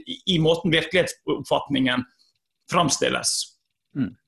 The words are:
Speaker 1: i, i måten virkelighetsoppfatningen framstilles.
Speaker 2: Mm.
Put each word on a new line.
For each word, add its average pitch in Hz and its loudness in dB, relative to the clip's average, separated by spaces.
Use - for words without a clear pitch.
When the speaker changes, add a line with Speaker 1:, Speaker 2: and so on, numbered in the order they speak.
Speaker 1:
i, - -12
i 165 4
måten 165 2
virkelighetsoppfatningen 143 0
framstilles. - 0
Speaker 2:
Mm. 120 -2